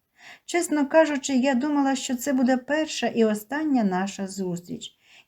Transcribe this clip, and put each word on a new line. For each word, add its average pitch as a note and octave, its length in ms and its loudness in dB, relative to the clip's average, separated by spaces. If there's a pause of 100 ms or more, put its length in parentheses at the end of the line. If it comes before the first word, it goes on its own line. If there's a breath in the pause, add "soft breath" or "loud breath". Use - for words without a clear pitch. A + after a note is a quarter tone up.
(440 loud breath)
«Чесно D4+ 420 0
кажучи, D4 500 4
я C4 180 2
думала, C#4 400 2
що C4 220 -4
це C#4+ 160 -4
буде B3+ 240 4
перша D4 500 -4
і A3+ 180 2
остання A#3+ 600 0
наша F#3+ 420 -2
зустріч. F#3 720 -8 (300 soft breath)